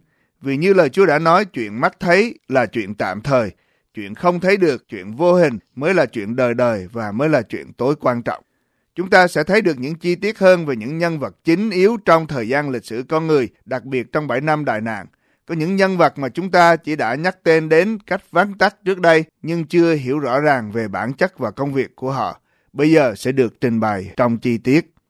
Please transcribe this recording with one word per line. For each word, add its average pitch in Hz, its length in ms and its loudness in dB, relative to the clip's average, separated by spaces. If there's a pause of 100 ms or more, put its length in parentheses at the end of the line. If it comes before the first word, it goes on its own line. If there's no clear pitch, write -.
(400)
Vì 135 160 -6
như 180 160 2
lời 175 160 4
Chúa 190 180 2
đã 147 120 2
nói, 170 260 2
chuyện 113 360 -8
mắt 175 200 -2
thấy 196 380 2 (100)
là 127 180 2
chuyện 104 280 -6
tạm 98 260 -6
thời, 120 300 0 (440)
chuyện 104 200 -12
không 175 260 -2
thấy 190 160 2
được, 160 320 0
chuyện 104 280 -12
vô 175 180 2
hình 147 240 2 (160)
mới 156 200 -2
là 151 120 2
chuyện 110 300 -6
đời 123 180 0
đời 113 380 -2
và 110 200 -6
mới 135 160 -2
là 143 140 2
chuyện 92 300 -12
tối 135 280 -2
quan - 220 -2
trọng. - 200 -8 (520)
Chúng 185 160 -6
ta 185 180 6
sẽ 151 160 0
thấy 202 160 2
được 165 180 0
những 139 160 -8
chi 175 200 -2
tiết 208 240 -4
hơn 185 280 4
về 135 100 -4
những 131 220 -8
nhân 165 200 -2
vật 110 260 -8
chính 190 260 0
yếu 190 340 2
trong 165 220 4
thời 123 220 -6
gian 143 220 -2
lịch 120 140 -6
sử 117 240 -8
con 160 180 -2
người, 139 220 2 (160)
đặc 120 200 -8
biệt 127 280 -6
trong 151 140 -4
bảy 127 140 -2
năm 151 240 -2
đại 113 160 -2
nạn. 110 260 -8 (400)
Có 170 80 -8
những 165 220 -4
nhân 190 200 0
vật 156 220 2
mà 135 100 -6
chúng 175 220 -6
ta 170 260 6
chỉ 151 200 -6
đã 120 180 -2
nhắc 170 280 -4
tên 160 260 2
đến 190 380 2
cách 180 240 -6
vắn 196 280 -2
tắt 196 260 0
trước 185 160 -4
đây, 160 240 4 (180)
nhưng 165 220 -4
chưa 170 300 2
hiểu 139 240 -4
rõ 135 220 0
ràng 127 320 0
về 110 160 -4
bản 98 240 -6
chất 185 260 -4
và 117 120 -4
công 139 220 -6
việc 131 240 -4
của 131 160 -8
họ. 110 280 -6 (320)
Bây 151 180 2
giờ 139 260 4
sẽ 127 160 -4
được 127 280 0
trình 113 200 0
bày 98 360 -4
trong 117 220 0
chi 117 200 -2
tiết. 143 360 0 (160)